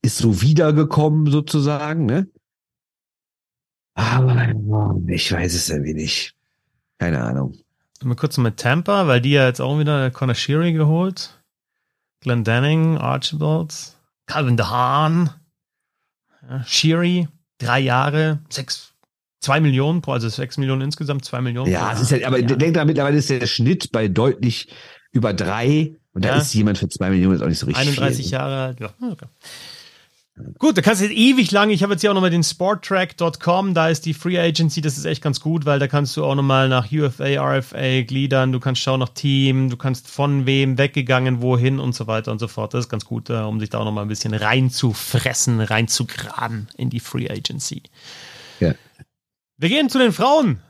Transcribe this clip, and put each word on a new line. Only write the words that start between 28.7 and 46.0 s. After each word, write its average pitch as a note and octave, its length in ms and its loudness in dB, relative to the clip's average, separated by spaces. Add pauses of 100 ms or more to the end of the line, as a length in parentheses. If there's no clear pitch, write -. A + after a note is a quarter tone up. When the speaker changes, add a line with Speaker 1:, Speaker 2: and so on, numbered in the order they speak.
Speaker 2:
ja. G#2+ 100 -10 (100)
Okay. G3+ 260 -8 (1300)
Gut, B3 180 4
da F3 40 0
kannst G3+ 180 4
du G3+ 60 2
jetzt G#3 100 -2
ewig B3 340 6
lang, G3+ 200 4
ich F#3+ 120 2
habe G3+ 120 0
jetzt E3+ 80 -4
hier G#3 80 4
auch G3+ 40 2
nochmal F#3 160 2
den E3+ 140 2
Sporttrack F#3+ 720 -2
dot E3 240 -4
com, F#3 340 0
da D#3+ 140 2
ist D#3+ 180 -2
die D#3+ 80 -2
Free F3+ 240 -4
Agency, E3 420 0
das C#3+ 160 -2
ist C#3+ 80 -10
echt D#3 160 -4
ganz C#3+ 200 -2
gut, D#3 260 -2
weil C#3+ 140 2
da C#3 80 -2
kannst C#3+ 280 -2
du D3+ 80 -2
auch C#3 120 0
nochmal C3+ 320 2
nach B2+ 240 0
U D3+ 100 0
F C3+ 180 -2
A, C#3 40 -4
R C#3 320 0
F C3 180 -6
A C3 280 0
gliedern, C3 500 0
du B2 80 -2
kannst B2+ 200 -2
schauen C3 200 -2
nach B2 80 -2
Team, C3+ 600 2
du A#2+ 80 -4
kannst B2+ 320 -6
von C#3 380 -2
wem C3+ 320 2
weggegangen, C3 640 0
wohin B2+ 380 2
und C3 120 -2
so A2+ 140 -6
weiter A2 240 -4
und A2 80 -4
so A2+ 80 -6
fort. A2 260 -8
Das B2 120 -2
ist - 40 -14
ganz G#2+ 160 -8
gut, A#2 260 -8
äh, - 20 -2
um A2 260 -4
sich G#2+ 120 -6
da A2 80 -6
auch A2 60 -2
nochmal G#2 200 -4
ein G#2 40 -6
bisschen G#2+ 240 -4
reinzufressen, A#2+ 1300 0
reinzugraben A2 1160 -4